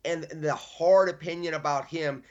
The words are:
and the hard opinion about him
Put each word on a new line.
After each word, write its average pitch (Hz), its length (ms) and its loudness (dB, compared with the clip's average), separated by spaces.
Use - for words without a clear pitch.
and 165 200 -4
the 151 300 -4
hard 190 540 4
opinion 165 460 -6
about 147 320 -2
him 147 440 -4